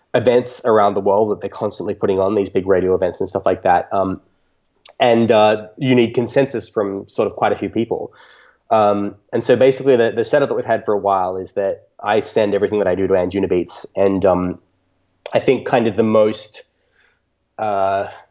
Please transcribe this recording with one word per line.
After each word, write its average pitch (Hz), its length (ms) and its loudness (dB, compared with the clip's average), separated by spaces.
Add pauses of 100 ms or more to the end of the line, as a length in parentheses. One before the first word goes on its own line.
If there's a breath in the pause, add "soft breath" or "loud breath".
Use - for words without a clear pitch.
(140 loud breath)
events 123 500 0
around 107 300 4
the 98 80 -4
world 101 300 2
that 92 100 -6
they're 98 80 -8
constantly 101 440 -6
putting 98 260 -2
on, 98 160 0
these 98 140 0
big 92 160 -4
radio 92 300 2
events 87 240 -2
and 95 80 -4
stuff - 180 -4
like 95 180 -2
that. 90 280 0
Um, 95 300 -2 (760)
and, 117 300 4
uh, 107 380 4 (100)
you 131 160 0
need 117 200 2
consensus 120 560 -2
from 98 400 -4
sort 107 180 -2
of 95 80 -6
quite 104 160 0
a 98 60 -4
few 98 120 -6
people. - 440 -6 (580 soft breath)
Um, 104 440 2 (180)
and 117 100 -2
so 123 120 4
basically 131 420 2
the, 113 140 2
the 113 120 -2
setup 139 260 0
that 120 60 -4
we've 120 100 -4
had 113 200 -2
for 107 80 -2
a 101 60 0
while 95 360 0
is 95 180 -10
that 98 360 -4 (100)
I 104 220 0
send 104 340 -2
everything 101 240 0
that 98 80 0
I 90 80 0
do 95 120 -2
to 92 60 0
Anjunabeats. 92 720 -2 (100)
And, 98 300 0
um, 90 340 0 (760)
I 117 60 2
think 123 280 0
kind 117 180 2
of 107 100 -2
the 113 80 0
most, 107 600 0 (960)
uh, 98 480 -2 (240 loud breath)